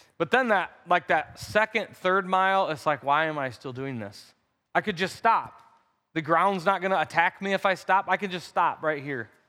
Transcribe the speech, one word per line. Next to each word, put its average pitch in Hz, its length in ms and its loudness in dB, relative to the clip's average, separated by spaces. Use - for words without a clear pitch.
But 170 100 -2
then 247 200 2
that, 185 220 0
like, 175 200 2
that 160 320 -2
second, 214 580 -2
third 185 300 0
mile, 190 420 2
it's 151 160 -6
like, 147 180 0
"Why 143 220 2
am 156 140 -4
I 131 100 -4
still 127 240 -12
doing 131 260 -8
this? 101 340 -14
I 175 60 0
could 202 140 -4
just 175 200 -4
stop. 180 460 0
The 160 80 -4
ground's 170 440 2
not 190 160 2
gonna 190 180 0
attack 165 420 0
me 196 120 -2
if 190 120 0
I 196 80 4
stop. 185 340 0
I 185 100 0
can 190 140 -6
just 180 160 -8
stop 147 360 -2
right 151 200 -2
here." 135 260 -8